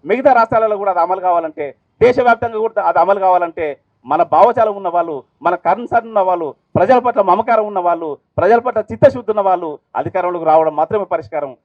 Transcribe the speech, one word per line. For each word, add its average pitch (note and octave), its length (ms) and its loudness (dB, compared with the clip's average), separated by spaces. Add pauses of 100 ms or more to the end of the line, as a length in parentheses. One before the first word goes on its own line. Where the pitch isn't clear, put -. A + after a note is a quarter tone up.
(100)
మిగతా C4 280 4
రాష్ట్రాలలో A3 440 0
కూడా G3 120 -2
అది F3 100 0
అమలు F#3 220 -4
కావాలంటే, E3 400 -2 (380)
దేశవ్యాప్తంగా A#3 600 2
కూడా G#3+ 260 -4
అది F3 140 2
అమలు G3 200 2
కావాలంటే F3 420 0 (460)
మన D#3+ 100 0 (120)
భావజాలం G#3+ 460 4
ఉన్న G3 160 -6
వాళ్ళు, E3+ 200 -2 (300)
మన F3 80 0 (120)
కన్సర్న్ A3+ 460 -2
ఉన్న G#3 160 0
వాళ్ళు, E3+ 200 -2 (280)
ప్రజల A3+ 300 4
పట్ల A#3 240 0
మమకారం A3 400 0
ఉన్న G3 180 -6
వాళ్ళు, E3 220 -4 (300)
ప్రజల G#3 260 2
పట్ల A3+ 240 -4
చిత్తశుద్ధి A#3 440 2
ఉన్న G3+ 140 -2
వాళ్ళు F3 220 -2 (320)
అధికారంలోకి F3 480 -4
రావడం D#3 300 4
మాత్రమే F#3+ 340 -2
పరిష్కారం. C#3+ 380 -6 (120)